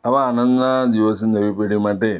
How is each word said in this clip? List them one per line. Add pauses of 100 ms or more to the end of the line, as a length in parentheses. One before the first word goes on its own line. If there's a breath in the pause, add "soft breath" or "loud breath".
આવા
આનંદના
દિવસે
નવી
પેઢી
માટે